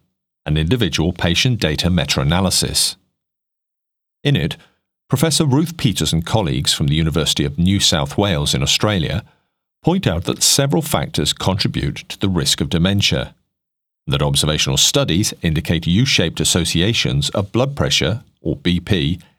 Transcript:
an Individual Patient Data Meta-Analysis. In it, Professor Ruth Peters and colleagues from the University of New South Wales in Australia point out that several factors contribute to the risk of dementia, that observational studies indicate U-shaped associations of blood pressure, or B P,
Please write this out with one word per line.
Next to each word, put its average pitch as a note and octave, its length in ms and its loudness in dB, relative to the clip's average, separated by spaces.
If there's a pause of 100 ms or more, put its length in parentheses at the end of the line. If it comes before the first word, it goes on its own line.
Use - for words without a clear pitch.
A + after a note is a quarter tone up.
(460)
an D#2 120 0
Individual F2 560 0
Patient F#2 440 0
Data D#2 320 0
Meta-Analysis. F2 1080 0 (1300)
In C#3+ 100 4
it, D#2 220 0 (500)
Professor D#3+ 380 2
Ruth D3+ 320 2
Peters F#2 340 0
and D#2+ 140 0
colleagues D2 480 0
from D#2 140 0
the C#2+ 80 2
University D#2 500 0
of C#2+ 120 -4
New F#2 220 2
South D2 380 0
Wales E2 360 0
in C2+ 80 0
Australia F2 640 0 (600)
point F#3+ 200 2
out F2 200 0
that - 180 -2
several C#3+ 380 2
factors - 500 -2
contribute - 800 -2
to - 100 -14
the G2+ 80 0
risk E2+ 320 0
of D#2 80 -2
dementia, F2 680 0 (720)
that C#2+ 160 -2
observational D2 540 0
studies E2 680 0
indicate E2 460 0
U-shaped F2+ 540 2
associations E2 880 0
of G2+ 240 -4
blood C#3 240 -2
pressure, D2+ 480 -2 (160)
or D2 160 -4
B F2+ 240 -2
P, E2+ 400 -2 (180)